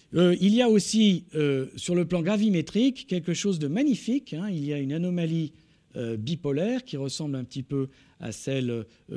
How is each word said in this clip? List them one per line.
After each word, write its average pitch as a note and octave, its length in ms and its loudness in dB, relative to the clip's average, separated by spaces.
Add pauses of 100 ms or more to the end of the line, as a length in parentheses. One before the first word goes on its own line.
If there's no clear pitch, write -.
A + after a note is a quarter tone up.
(140)
Euh, F3 260 6
il G3+ 140 4
y B3 80 4
a B3 60 6
aussi, G#3+ 560 4 (100)
euh, C#3 400 2
sur F3 220 -2
le F3 80 2
plan F3 180 -2
gravimétrique, G#3 840 0
quelque F3 260 -2
chose F#3+ 240 -2
de D3+ 80 -2
magnifique, A#3 680 -2
hein. F3+ 140 -6
Il D#3+ 160 -4
y D3 80 -4
a D3 60 -4
une C#3 140 -4
anomalie, E3 600 -2 (440)
euh, A#2 200 -4
bipolaire D#3 680 -2
qui - 120 -10
ressemble C#3 400 -6
un B2+ 80 -6
petit C3 200 -10
peu C3+ 240 -4 (320)
à A2+ 100 -10
celle, B2+ 400 -4
euh, A#2 140 -4 (320)